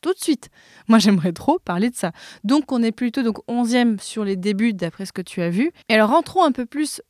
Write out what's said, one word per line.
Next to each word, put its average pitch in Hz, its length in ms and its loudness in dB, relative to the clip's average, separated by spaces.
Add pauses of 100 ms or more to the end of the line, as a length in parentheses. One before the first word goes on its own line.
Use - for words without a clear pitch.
tout 339 120 -2
de - 60 -4
suite. - 300 -2 (380)
Moi, 226 140 6
j'aimerais 185 320 2
trop 302 260 0
parler 196 320 -2
de - 60 -14
ça. 170 160 -4 (320)
Donc, 269 260 0
on 240 140 0
est 226 80 0
plutôt 240 320 -2
donc 220 140 0 (100)
onzième 240 500 2
sur - 260 -8
les 196 120 -2
débuts, 208 380 0
d'après 180 320 -8
ce - 60 -16
que 190 100 -8
tu 175 200 -6
as 170 80 0
vu. 240 220 0 (160)
Et 233 60 2
alors, 214 160 4
rentrons 339 340 2
un 294 80 4
peu 247 140 -6
plus 285 440 -6